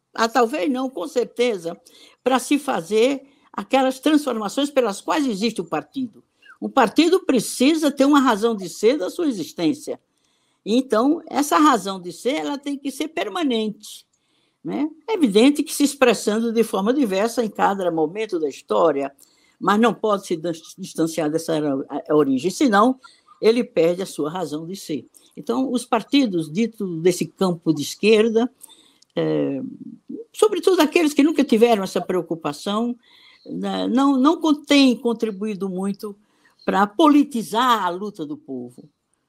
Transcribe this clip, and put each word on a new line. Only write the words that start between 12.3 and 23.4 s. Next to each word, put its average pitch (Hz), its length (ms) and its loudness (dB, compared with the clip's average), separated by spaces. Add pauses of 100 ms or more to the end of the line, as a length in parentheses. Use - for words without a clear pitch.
ela 302 220 -6
tem 285 200 -8
que 277 140 -8
ser 311 160 -6
permanente, 277 960 -4 (560)
né? 226 280 -4 (180)
É 440 60 -4
evidente 285 500 4
que - 100 -12
se 285 120 0
expressando 226 680 0
de 226 120 4
forma 214 300 -2
diversa 233 480 0
em 220 80 -2
cada 190 400 -2
momento 175 480 -4
da 156 120 -4
história, 147 680 -2 (440)
mas 202 200 0
não 226 140 4
pode 202 320 -2
se 185 100 -4
dis-, 165 420 -10
distanciar 165 520 -4
dessa 160 240 -4
ora-, 147 320 -2 (240)
a, 156 60 2
origem, 139 360 2
senão 240 480 2 (400)
ele 233 240 4